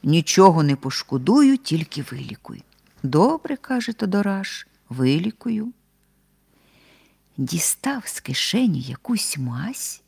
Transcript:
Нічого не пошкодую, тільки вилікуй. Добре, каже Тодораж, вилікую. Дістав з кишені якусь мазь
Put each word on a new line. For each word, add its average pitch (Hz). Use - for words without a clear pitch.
Нічого 165
не 143
пошкодую, 190
тільки 160
вилікуй. -
Добре, 233
каже 240
Тодораж, 196
вилікую. 190
Дістав 165
з -
кишені 180
якусь 131
мазь 135